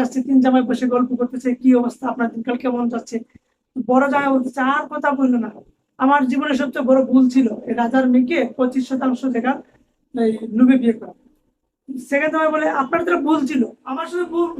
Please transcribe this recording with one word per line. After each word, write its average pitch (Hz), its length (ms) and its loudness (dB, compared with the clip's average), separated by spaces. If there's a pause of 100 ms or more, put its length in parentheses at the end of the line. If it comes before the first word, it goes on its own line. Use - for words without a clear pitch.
আসছে, 254 180 -4
তিন 269 180 2
জামাই 254 220 4
বসে 247 240 -2
গল্প 247 300 0
করতেছে, 247 380 -4
"কি 254 200 0
অবস্থা 240 340 0
আপনার, 240 240 -2
দিনকাল 240 240 -6
কেমন 247 320 -4
যাচ্ছে?" 233 280 -8 (760)
বড় 262 200 4
জামাই 285 240 0
বলতেছে, 262 260 -2 (140)
"আর 302 140 -2
কথা 294 240 -2
বললো 262 260 2
না, 220 120 -6 (480)
আমার 277 280 4
জীবনের 285 340 0
সবচেয়ে 277 300 -4
বড় 262 140 6
ভুল 262 240 4
ছিল 247 200 2 (180)
এই 226 80 -4
রাজার 240 340 2
মেয়েকে 254 300 2 (180)
পঁচিশ 254 320 0
শতাংশ 254 320 -2 (140)
জায়গা 240 180 0 (600)
এই 233 160 0 (260)
লুবে 254 220 6
বিয়ে 226 200 2
করা।" - 160 -18 (760)
সেকেন্ড 277 440 -4
জামাই 311 200 0
বলে, 311 140 -2 (160)
"আপনার 339 220 -2
তো 349 60 -2 (160)
ভুল 302 200 2
ছিল।" 254 160 0 (220)
"আমার 277 220 -8
শুধু 349 180 -6
ভুল, 339 240 -2 (120)